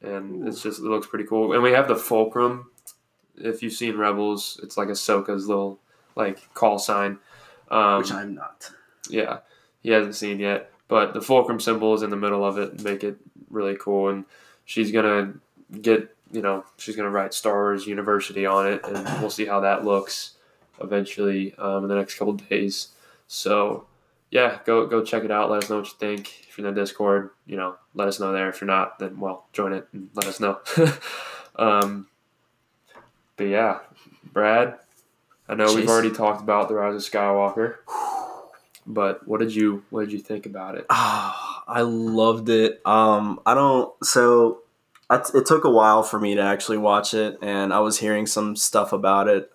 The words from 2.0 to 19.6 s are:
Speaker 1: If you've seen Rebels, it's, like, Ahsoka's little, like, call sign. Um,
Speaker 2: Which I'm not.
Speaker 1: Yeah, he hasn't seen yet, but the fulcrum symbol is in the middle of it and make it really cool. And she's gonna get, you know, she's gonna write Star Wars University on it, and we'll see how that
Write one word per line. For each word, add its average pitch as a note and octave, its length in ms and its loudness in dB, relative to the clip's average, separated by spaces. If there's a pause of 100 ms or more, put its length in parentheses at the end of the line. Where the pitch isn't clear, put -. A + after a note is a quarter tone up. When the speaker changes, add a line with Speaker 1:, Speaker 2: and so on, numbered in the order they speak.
Speaker 1:
If A2+ 260 -8
you've A2+ 120 -8
seen A2 240 -4
Rebels, G#2 680 -2
it's, - 140 -16
like, G2+ 120 -2
Ahsoka's G2+ 580 -2
little, G2 320 -2 (360)
like, G2+ 400 -6
call G#2 240 2
sign. G2+ 400 -2 (520)
Um, G#2 280 4
Speaker 2:
Which F#2+ 120 -2
I'm G2+ 240 -8
not. - 360 -16 (380)
Speaker 1:
Yeah, - 300 -4 (440)
he A#2 60 -2
hasn't G#2 260 2
seen G2+ 240 -6
yet, G2+ 320 -4 (160)
but G#2+ 260 2
the G#2+ 80 -8
fulcrum B2 380 2
symbol A2 340 2
is G#2+ 80 0
in G#2 80 -4
the G2+ 60 -6
middle G2+ 300 -2
of G2 120 -2
it G2+ 140 -4
and - 120 -14
make G2+ 200 -4
it G#2 140 -6 (320)
really G2 300 -4
cool. G2 300 0
And G2 160 -4 (400)
she's G#2+ 260 -2
gonna G#2 420 2 (460)
get, A2 360 2 (160)
you A2+ 100 -6
know, G2 220 -2 (140)
she's G#2+ 180 -10
gonna G#2 160 -4
write G2 240 -2
Star G#2+ 200 0
Wars G2+ 300 0
University G2+ 600 -2
on G2 220 2
it, G2+ 180 -2
and G2 200 -8 (140)
we'll G#2+ 100 -2
see G#2+ 160 -6
how G2+ 140 0
that G2 260 2